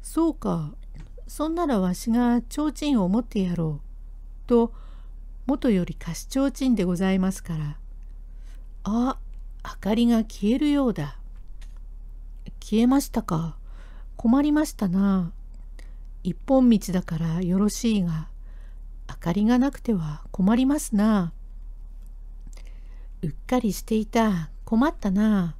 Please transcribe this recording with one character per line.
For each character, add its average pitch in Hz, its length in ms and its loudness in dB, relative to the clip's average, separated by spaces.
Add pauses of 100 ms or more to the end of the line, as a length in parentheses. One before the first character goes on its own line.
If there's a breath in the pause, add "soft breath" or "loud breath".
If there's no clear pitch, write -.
そ 320 280 2
う - 40 -2
か。 170 400 -2 (540)
そ 302 200 -4
ん 330 60 -2
な 339 140 2
ら 233 120 4
わ 185 140 2
し - 160 -4
が 240 320 4
提 294 300 -2
灯 269 320 2
を 175 40 2
持 202 120 4
っ 247 40 -2
て 196 200 -2
や 175 120 0
ろ 156 280 -2
う。 - 640 -14
と、 233 260 4 (720 soft breath)
も 277 120 0
と 269 120 2
よ 180 160 4
り 151 80 -8
貸 - 280 -8
し - 40 -12
提 269 260 0
灯 262 240 2
で 196 80 2
ご 180 120 2
ざ 190 180 2
い 190 60 4
ま 185 120 2
す - 120 -8
か 165 140 -6
ら。 147 200 -4 (1040 soft breath)
あ、 240 360 0 (440)
明 - 160 -10
か 196 140 0
り 233 140 4
が 233 160 6
消 214 320 2
え - 20 0
る 294 140 4
よ 277 160 4
う 208 60 2
だ。 143 260 -6 (1400)
消 214 220 2
え 247 60 6
ま 269 120 6
し - 100 -2
た 226 120 -2
か。 165 360 -2 (600 soft breath)
困 247 240 6
り 294 100 4
ま 302 140 4
し - 80 -8
た 202 140 -2
な。 190 440 4 (920 soft breath)
一 180 100 -2
本 262 360 6
道 214 100 8 (120)
だ 180 120 2
か 160 160 -4
ら 165 220 0
よ 185 180 2
ろ 208 100 4
し 220 280 2
い 190 60 2
が、 160 240 -2 (800 soft breath)
明 - 80 -10
か 170 180 -2
り 202 120 2
が 247 140 6
な 269 120 4
く - 80 -12
て 233 140 0
は 156 380 -2
困 196 240 4
り 254 100 4
ま 285 140 4
す - 160 -2
な。 202 360 4 (1900 soft breath)
う 170 60 -2
っ 143 60 -4 (140)
か 254 120 4
り 208 140 2
し - 80 -6
て - 140 -2
い 220 100 2
た。 202 440 2 (160)
困 226 220 4
っ - 120 2
た 202 120 0
な。 196 480 4